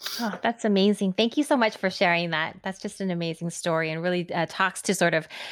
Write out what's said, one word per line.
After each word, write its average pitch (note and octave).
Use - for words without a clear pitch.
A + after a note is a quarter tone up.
Oh, G#3+
that's A#3
amazing. G3+
Thank A3+
you D4
so D4
much A#3+
for F#3+
sharing F3
that. D#3+
That's F#3+
just -
an G3
amazing E3+
story D#3+
and D#3+
really, F3+
uh, E3+
talks -
to G3+
sort E3+
of D#3+